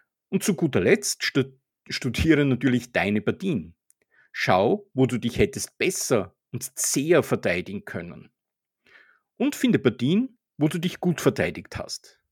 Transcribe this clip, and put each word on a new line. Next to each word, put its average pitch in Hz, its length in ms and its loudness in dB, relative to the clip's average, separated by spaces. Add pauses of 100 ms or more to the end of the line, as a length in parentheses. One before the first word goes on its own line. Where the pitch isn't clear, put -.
(300)
Und 190 140 -2
zu 208 100 2
guter 131 280 0
Letzt - 420 0
stu-, 135 340 -2 (320)
studiere 143 560 2
natürlich 123 460 2
deine 101 300 2
Partien. 117 520 -4 (580)
Schau, 117 600 0
wo 127 140 4
du 123 100 -4
dich 117 220 -4
hättest - 400 -2
besser 117 560 -2 (160)
und - 260 -10
zäher 151 460 2
verteidigen 98 640 -4
können. 85 440 -12 (1080)
Und 277 180 0
finde 202 240 2
Partien, 190 580 0 (220)
wo 147 80 2
du 165 100 -2
dich 175 220 -6
gut 180 200 -2
verteidigt 87 580 -2
hast. - 440 -14 (100)